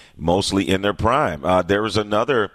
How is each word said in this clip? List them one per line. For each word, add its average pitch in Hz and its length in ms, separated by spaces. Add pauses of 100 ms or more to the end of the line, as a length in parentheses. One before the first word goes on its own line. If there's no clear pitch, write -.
(180)
mostly 95 500
in 95 140
their 101 120
prime. 104 520
Uh, 92 160
there 98 220
was 101 120
another, 107 600